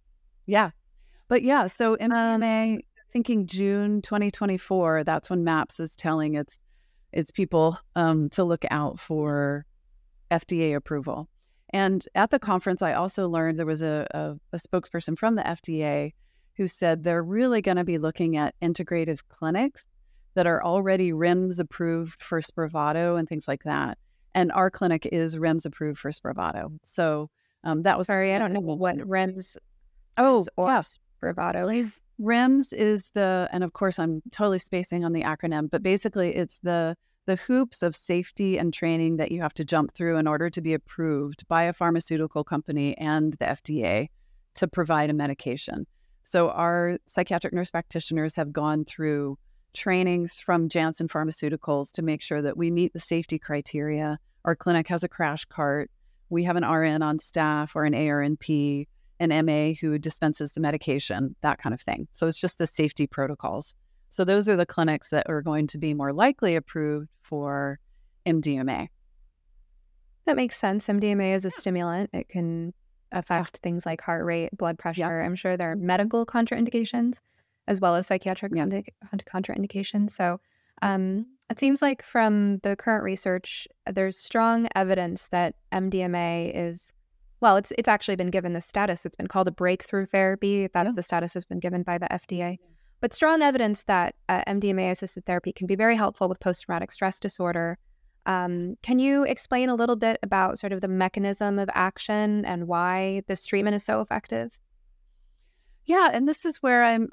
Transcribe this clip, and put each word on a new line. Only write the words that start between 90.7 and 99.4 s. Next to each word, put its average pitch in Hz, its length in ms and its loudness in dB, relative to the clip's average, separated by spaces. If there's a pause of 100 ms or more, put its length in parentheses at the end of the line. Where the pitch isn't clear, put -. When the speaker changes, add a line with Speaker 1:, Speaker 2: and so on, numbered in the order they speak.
Speaker 1:
Yeah. 247 60 0
Speaker 2:
the 180 100 -4
status 170 300 -2
has 175 100 -6
been 180 160 -6
given 180 240 -2
by 175 140 -2
the 175 120 -4
F - 160 -4
D 175 160 -4
A. 175 100 -2
Speaker 1:
Yeah. 180 60 -8 (440)
Speaker 2:
But 233 120 0
strong 320 280 4
evidence 247 420 2
that, 180 320 2 (140)
uh, 185 180 0
M 202 140 -2
D 202 80 2
M 190 100 0
A 185 100 0
assisted 185 360 -6
therapy 180 260 -2
can 185 160 -6
be 196 80 2
very 220 220 4
helpful 202 320 0
with 185 100 -4
post-traumatic 180 520 -2
stress - 280 -4
disorder. 175 580 -2 (480)
Um, 180 560 -2
can 254 160 2
you 277 260 4
explain 254 440 0